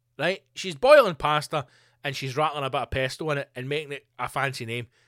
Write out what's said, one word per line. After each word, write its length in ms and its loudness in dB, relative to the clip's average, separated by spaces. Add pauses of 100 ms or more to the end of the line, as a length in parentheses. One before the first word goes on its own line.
(180)
right? 260 -2 (120)
She's 200 -8
boiling 400 8
pasta 520 -2 (360)
and 120 -6
she's 200 -8
rattling 300 -2
a 40 -4
bit 120 -2
of 80 -6
pesto 400 -4
in 80 -2
it 180 -8
and 140 -8
making 240 -6
it 140 -14 (100)
a 100 -6
fancy 380 -4
name. 220 -8 (200)